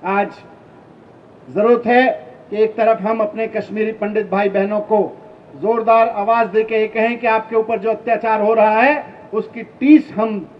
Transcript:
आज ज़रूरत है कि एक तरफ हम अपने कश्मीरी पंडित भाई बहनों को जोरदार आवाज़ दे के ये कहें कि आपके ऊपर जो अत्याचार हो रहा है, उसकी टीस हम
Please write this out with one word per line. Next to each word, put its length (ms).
आज 260
ज़रूरत 360
है 240
कि 80
एक 180
तरफ 260
हम 180
अपने 280
कश्मीरी 440
पंडित 380
भाई 200
बहनों 300
को 480
जोरदार 540
आवाज़ 380
दे 160
के 120
ये 120
कहें 320
कि 80
आपके 280
ऊपर 240
जो 100
अत्याचार 520
हो 120
रहा 280
है, 320
उसकी 300
टीस 520
हम 440